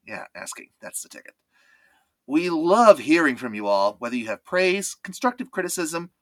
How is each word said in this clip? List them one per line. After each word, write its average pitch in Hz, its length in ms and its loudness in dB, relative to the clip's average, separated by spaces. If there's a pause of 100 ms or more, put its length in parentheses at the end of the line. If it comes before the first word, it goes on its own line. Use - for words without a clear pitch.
Yeah, 110 280 -14
asking. - 340 -14 (140)
That's - 200 -14
the - 60 -18
ticket. - 240 -20 (920)
We 165 240 0
love 185 480 6
hearing 143 380 2
from 117 180 -8
you 104 120 -6
all, 101 320 2
whether 120 180 -6
you 117 100 -6
have 107 180 -10
praise, 185 580 -2
constructive 247 480 -6
criticism 175 600 -6 (120)